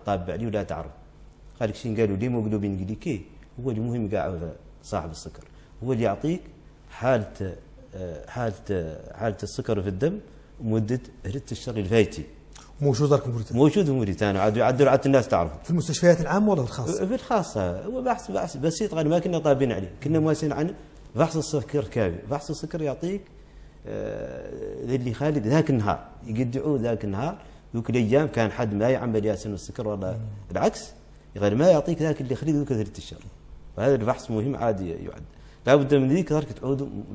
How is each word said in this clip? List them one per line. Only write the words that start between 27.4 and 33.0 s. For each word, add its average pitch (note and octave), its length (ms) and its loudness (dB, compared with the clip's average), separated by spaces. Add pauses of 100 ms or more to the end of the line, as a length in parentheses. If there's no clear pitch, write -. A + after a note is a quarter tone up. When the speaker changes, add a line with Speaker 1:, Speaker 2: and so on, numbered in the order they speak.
Speaker 1:
ذوك A#2 140 -4
الأيام B2 380 4
كان A2+ 240 0
حد A2 220 -2
ما G#2+ 160 2
يعمل A2+ 360 0
ياسن G#2+ 280 -2
السكر G#2+ 340 -8
ولا F#2+ 240 -4
Speaker 2:
مم. - 80 -6 (320)
Speaker 1:
العكس، G#2+ 400 -2 (460)
غير G2+ 180 4
ما D#3+ 140 6
يعطيك D#3 320 4
ذاك D3+ 200 0
اللي B2+ 140 -2
خليك D3 200 0
ذوك D3 120 0
ثلاثة G#2+ 320 -2
أشهر. - 220 -14 (560)